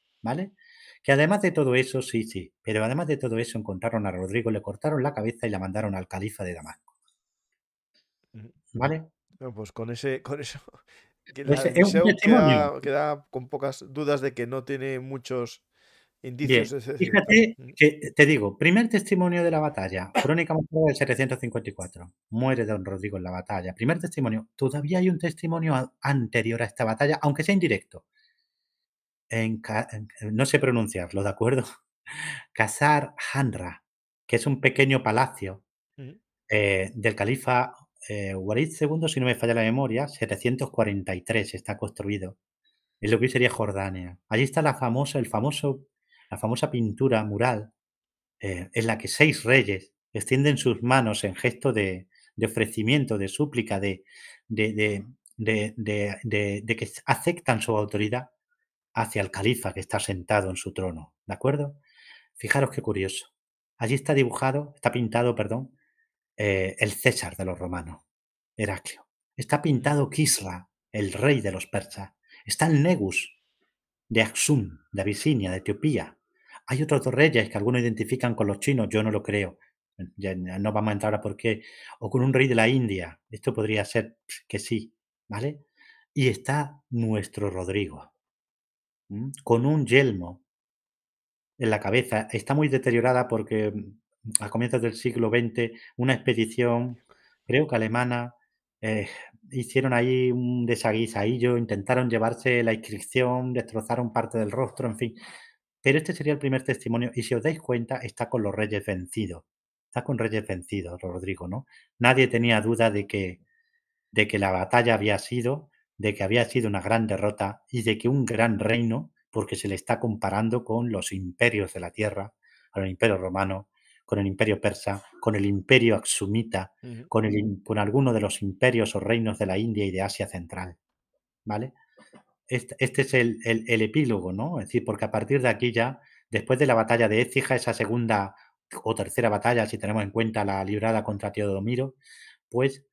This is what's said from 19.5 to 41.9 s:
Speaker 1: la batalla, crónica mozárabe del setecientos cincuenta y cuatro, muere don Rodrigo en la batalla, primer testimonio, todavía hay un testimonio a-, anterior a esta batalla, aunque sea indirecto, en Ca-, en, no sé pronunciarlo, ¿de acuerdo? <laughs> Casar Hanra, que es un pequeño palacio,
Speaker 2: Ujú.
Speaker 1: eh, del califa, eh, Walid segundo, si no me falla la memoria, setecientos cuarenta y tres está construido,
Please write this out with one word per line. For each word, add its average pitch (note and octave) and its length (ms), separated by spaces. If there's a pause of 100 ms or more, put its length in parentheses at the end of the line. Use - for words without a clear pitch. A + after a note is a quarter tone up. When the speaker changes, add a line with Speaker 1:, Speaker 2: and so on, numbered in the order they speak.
Speaker 1:
la D#3+ 80
batalla, F#2+ 520 (120)
crónica D#3+ 320
mozárabe D#3+ 320
del C#3 80
setecientos B2+ 440
cincuenta A2+ 300
y G2 40
cuatro, - 400 (180)
muere A#2+ 340
don G#2 180
Rodrigo G2 340
en F2+ 60
la F2+ 60
batalla, F#2 460
primer D#3 240
testimonio, A#2+ 560
todavía D3 420
hay F#3 120
un E3 100
testimonio E3 560
a-, B2+ 260
anterior A#2 600
a - 20
esta - 180
batalla, C#3+ 380
aunque D3 220
sea G3+ 100
indirecto, A#2 520 (1200)
en A2 320
Ca-, A2 300
en, G#2+ 160 (280)
no C3+ 120
sé D3 100
pronunciarlo, G#2+ 640
¿de G2+ 80
acuerdo? A#2 340 (420)
<laughs> - 480
Casar C#3+ 600 (200)
Hanra, F#2 500 (420)
que B2 120
es - 100
un C#3 140
pequeño C3 420
palacio, G#2+ 600 (320)
Speaker 2:
Ujú. C#3+ 240 (300)
Speaker 1:
eh, G2 460
del A2 200
califa, B2+ 600 (340)
eh, G2+ 240
Walid G#2+ 360
segundo, D#3+ 380
si - 120
no B2+ 80
me A#2+ 80
falla A#2 180
la A#2 80
memoria, B2 460
setecientos B2 640
cuarenta G2+ 420
y F2+ 80
tres A2 320
está G2 240
construido, G2 600 (600)